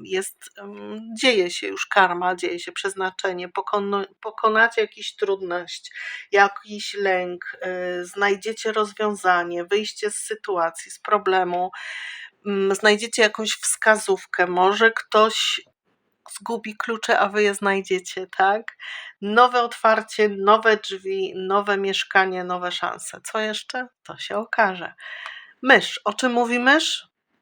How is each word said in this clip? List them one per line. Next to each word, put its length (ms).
jest, 540
mm, 420
dzieje 320
się 160
już 200
karma, 500
dzieje 240
się 120
przeznaczenie, 760
pokono-, 580
pokonacie 600
jakąś 360
trudność, 760
jakiś 640
lęk, 500
y, 380
znajdziecie 680
rozwiązanie, 920
wyjście 460
z 40
sytuacji, 760
z 80
problemu, 720
mm, 280
znajdziecie 480
jakąś 300
wskazówkę, 960
może 440
ktoś 680
zgubi 460
klucze, 420
a 100
wy 140
je 120
znajdziecie, 720
tak? 500
Nowe 420
otwarcie, 680
nowe 480
drzwi, 600
nowe 400
mieszkanie, 680
nowe 280
szanse. 520
Co 140
jeszcze? 500
To 160
się 200
okaże. 560
Mysz. 420
O 80
czym 200
mówi 260
mysz? 500